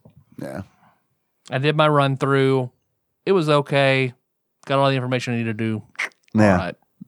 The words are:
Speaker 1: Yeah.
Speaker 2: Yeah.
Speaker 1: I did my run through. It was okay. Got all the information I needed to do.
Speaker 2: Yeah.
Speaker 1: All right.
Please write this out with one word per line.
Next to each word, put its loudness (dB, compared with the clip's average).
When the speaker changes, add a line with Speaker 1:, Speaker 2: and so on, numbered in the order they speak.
Speaker 1:
Yeah. -12
Speaker 2:
Yeah. -12
Speaker 1:
I -4
did -2
my 4
run 2
through. 0
It 0
was 0
okay. 0
Got -2
all 2
the 0
information -4
I -4
needed -4
to -6
do. -4
Speaker 2:
Yeah. 4
Speaker 1:
All 4
right. -6